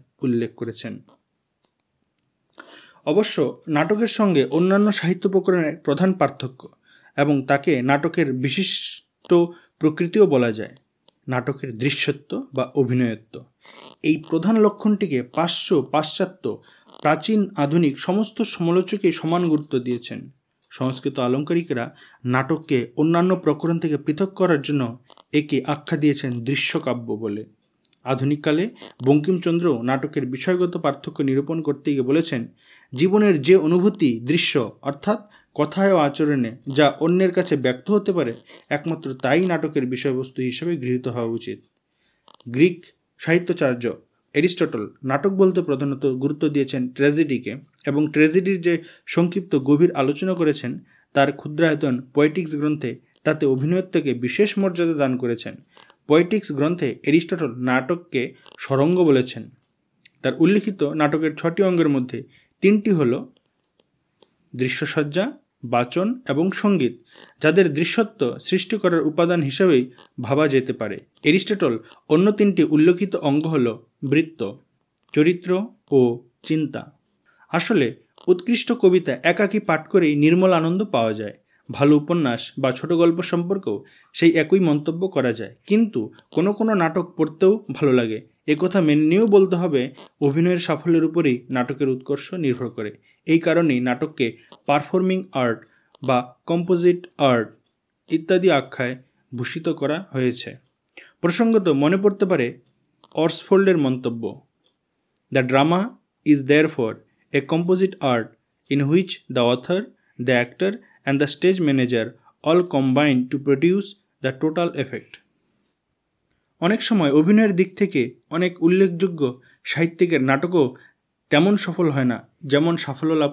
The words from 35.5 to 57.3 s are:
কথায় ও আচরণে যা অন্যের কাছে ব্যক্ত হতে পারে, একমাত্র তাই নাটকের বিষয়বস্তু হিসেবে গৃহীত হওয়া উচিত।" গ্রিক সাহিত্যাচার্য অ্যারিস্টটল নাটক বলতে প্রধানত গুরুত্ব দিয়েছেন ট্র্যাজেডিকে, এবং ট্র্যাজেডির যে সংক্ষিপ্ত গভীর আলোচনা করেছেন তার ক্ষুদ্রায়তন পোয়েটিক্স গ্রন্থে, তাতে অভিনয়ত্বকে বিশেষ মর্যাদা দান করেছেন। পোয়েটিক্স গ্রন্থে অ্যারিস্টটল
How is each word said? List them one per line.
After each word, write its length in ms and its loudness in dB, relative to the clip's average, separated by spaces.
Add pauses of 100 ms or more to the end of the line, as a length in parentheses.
কথায় 380 0
ও 40 4
আচরণে 600 0 (100)
যা 220 4 (100)
অন্যের 320 2
কাছে 240 0
ব্যক্ত 360 -2
হতে 220 2
পারে, 200 -2 (360)
একমাত্র 440 -6
তাই 320 2
নাটকের 400 -2
বিষয়বস্তু 560 -4
হিসেবে 360 -4
গৃহীত 300 -4
হওয়া 260 -4
উচিত।" 260 -10 (880)
গ্রিক 360 2 (320)
সাহিত্যাচার্য 760 -2 (380)
অ্যারিস্টটল 580 -2 (140)
নাটক 260 0
বলতে 320 2
প্রধানত 440 -4
গুরুত্ব 440 -2
দিয়েছেন 400 -2
ট্র্যাজেডিকে, 640 0 (300)
এবং 260 0
ট্র্যাজেডির 500 0
যে 200 0 (240)
সংক্ষিপ্ত 500 -2
গভীর 360 4
আলোচনা 420 0
করেছেন 460 -2 (340)
তার 180 4
ক্ষুদ্রায়তন 720 -2 (120)
পোয়েটিক্স 420 0
গ্রন্থে, 440 -4 (240)
তাতে 220 0
অভিনয়ত্বকে 680 0
বিশেষ 460 -2
মর্যাদা 340 0
দান 240 0
করেছেন। 380 -6 (520)
পোয়েটিক্স 440 2
গ্রন্থে 500 -2
অ্যারিস্টটল 540 0